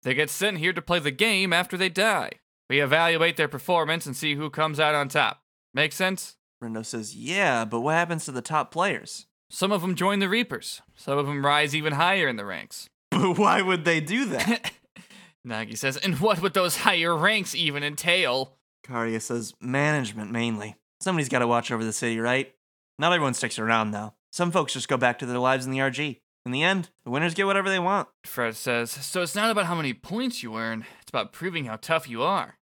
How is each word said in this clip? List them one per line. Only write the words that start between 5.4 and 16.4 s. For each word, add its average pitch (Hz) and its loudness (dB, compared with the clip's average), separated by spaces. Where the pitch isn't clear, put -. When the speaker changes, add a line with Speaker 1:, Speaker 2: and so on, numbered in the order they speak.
Speaker 1:
Make 151 2
sense? 190 -4
Speaker 2:
Rindo 113 -6
says, 107 -8
"Yeah, 131 2
but 117 -2
what 147 0
happens 170 0
to 147 -8
the 127 -4
top 156 -2
players?" 170 -4
Speaker 1:
"Some 196 0
of 185 0
'em 180 -2
join 196 2
the 196 2
Reapers. 220 -2
Some 143 -2
of 143 0
'em 143 -2
rise 147 2
even 151 0
higher 170 2
in 120 -2
the 101 -6
ranks." 80 -12
Speaker 2:
<laughs> - -12
But 180 2
why 196 6
would 180 0
they 165 4
do 202 0
that? 196 0
Speaker 1:
<laughs> - -20
Nagi 110 -6
says, 135 0
"And 170 0
what 196 4